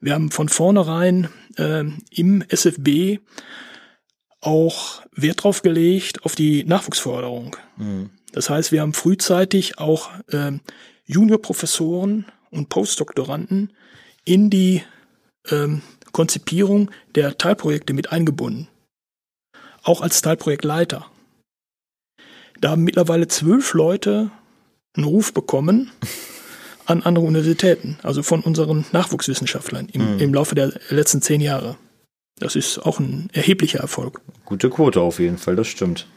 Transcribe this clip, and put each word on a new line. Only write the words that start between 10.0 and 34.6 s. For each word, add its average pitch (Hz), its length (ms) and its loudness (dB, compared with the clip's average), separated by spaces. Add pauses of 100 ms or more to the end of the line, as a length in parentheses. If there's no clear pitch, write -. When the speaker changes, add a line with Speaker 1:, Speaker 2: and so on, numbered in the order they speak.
Speaker 1:
ähm, 143 300 -4 (440)
Juniorprofessoren 196 1200 0 (240)
und 147 180 -8
Postdoktoranden 180 1040 -4 (520)
in 196 260 4
die, 185 320 2 (680)
ähm, 147 320 -2 (300)
Konzipierung 196 800 0 (240)
der 143 240 0
Teilprojekte 151 540 -2
mit 139 200 -4
eingebunden. 143 560 -2 (1120)
Auch 170 180 2
als - 220 0
Teilprojektleiter. 156 840 -2 (1500)
Da 147 100 2
haben 165 140 2
mittlerweile 170 440 2
zwölf 202 460 2
Leute 202 560 2 (640)
einen 151 120 0
Ruf 196 260 2
bekommen 185 580 2 (480)
<laughs> - 480 -20
an 170 160 2
andere 170 220 2
Universitäten, 160 800 2
also 143 200 -2
von 160 200 0
unseren 156 500 0
Nachwuchswissenschaftlern - 960 -4
im, 110 260 -2
Speaker 2:
Mhm. 98 60 0
Speaker 1:
im 143 140 2
Laufe 147 200 0
der 139 180 0 (180)
letzten 147 320 0
zehn 147 180 2
Jahre. 143 360 -4 (640)
Das - 180 -4
ist - 220 -4
auch - 220 -2
ein 143 320 -4
erheblicher 160 480 0
Erfolg. 135 400 -8 (240)
Speaker 2:
Gute 104 260 0